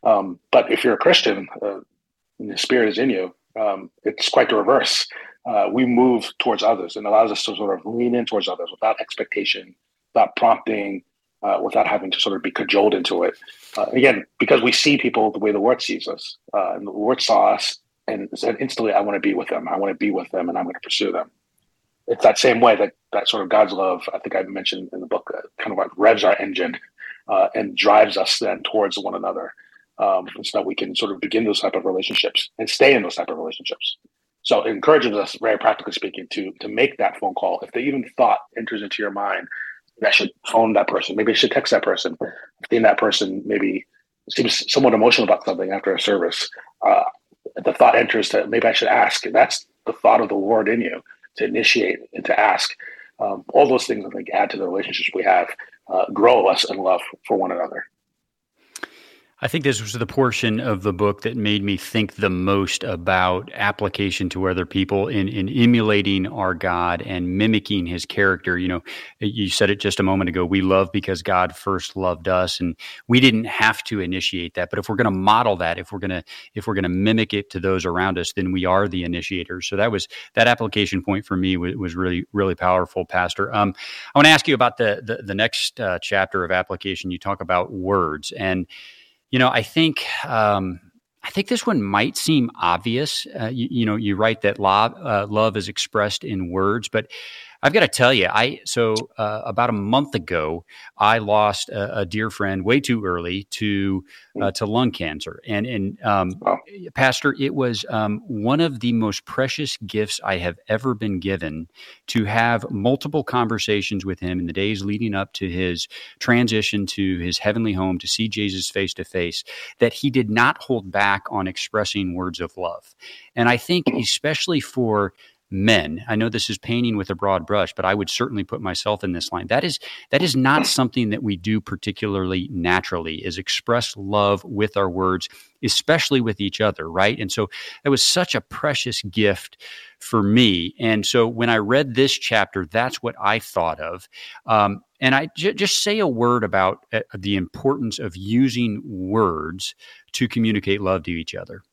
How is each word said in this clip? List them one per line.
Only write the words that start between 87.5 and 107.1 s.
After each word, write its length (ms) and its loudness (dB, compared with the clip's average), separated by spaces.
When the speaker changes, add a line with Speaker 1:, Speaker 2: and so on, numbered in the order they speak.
Speaker 2:
words, 600 -2
and, 340 -2
you 60 2
know, 100 6
I 140 0
think, 420 0
um, 560 0
I 80 -10
think 160 -4
this 180 -2
one 200 0
might 320 0
seem 340 2
obvious. 680 -2
Uh, 60 -4
you, 240 -4
you 160 0
know, 80 0
you 220 -2
write 240 2
that 180 0
lo-, 100 2
uh, 640 2
love 260 2
is 120 -6
expressed 560 -4
in 260 -6
words, 380 -2
but 180 -2
I've 120 2
gotta 140 4
tell 260 4
you, 160 4
I, 340 0
so, 300 0
uh, 260 -4
about 240 0
a 60 0
month 400 0
ago, 500 -4
I 220 4
lost 500 0
a, 300 -4
a 80 -2
dear 240 -4
friend 340 -4
way 160 4
too 240 -4
early 460 -4
to, 520 -2
uh, 60 0
Speaker 1:
Mm. 80 -2
Speaker 2:
to 100 -4
lung 280 0
cancer. 540 -10
And, 200 -4
and, 360 -6
um, 380 0
Speaker 1:
Wow. 180 0
Speaker 2:
Pastor, 440 0